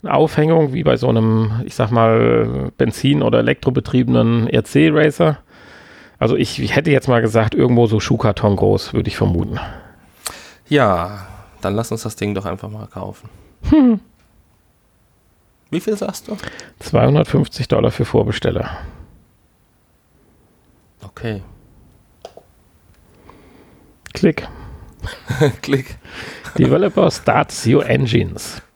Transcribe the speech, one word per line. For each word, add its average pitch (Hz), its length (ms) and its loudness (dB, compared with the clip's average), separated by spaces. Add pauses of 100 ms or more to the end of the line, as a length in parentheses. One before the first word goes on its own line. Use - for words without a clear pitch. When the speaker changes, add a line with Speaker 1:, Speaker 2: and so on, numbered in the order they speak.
Speaker 1:
eine - 100 -4
Aufhängung, 151 600 2
wie 127 100 -4
bei 131 140 2
so 120 100 -2
einem, 113 560 2
ich - 120 -12
sag 120 140 -2
mal, 117 880 2
Benzin- 139 460 0
oder 117 160 2
elektrobetriebenen 120 1080 0
R-C-Racer. 151 880 2 (840)
Also 113 160 2
ich, - 240 -2
ich 117 160 -2
hätte 156 160 2
jetzt 131 160 2
mal 120 140 4
gesagt, 110 340 0
irgendwo 123 320 4
so 107 140 2
Schuhkarton 104 560 2
groß, 98 360 0
würde 101 140 -2
ich 104 80 -6
vermuten. 101 440 -2 (1080)
Speaker 2:
Ja, 98 600 0 (340)
dann 95 120 -2
lass 117 180 -4
uns 113 120 -8
das 107 140 -10
Ding 104 180 -4
doch 98 100 -6
einfach 90 240 -8
mal 107 180 -14
kaufen. 98 420 -14 (400)
Speaker 1:
Hm. 254 320 6 (1700)
Speaker 2:
Wie 165 100 -2
viel 214 160 -2
sagst - 320 -8
du? 214 100 -8 (420)
Speaker 1:
Zweihundertfünfzig - 880 0
Dollar - 220 2
für - 140 -2
Vorbesteller. - 640 -2 (2250)
Speaker 2:
Okay. 104 360 -10 (2750)
Speaker 1:
Klick. - 340 -2 (640)
Speaker 2:
<laughs> - 520 -4
Klick. 139 360 -4 (600)
Speaker 1:
Developer 170 540 2
starts - 560 -2
your 139 180 4
engines. 110 760 -2 (140)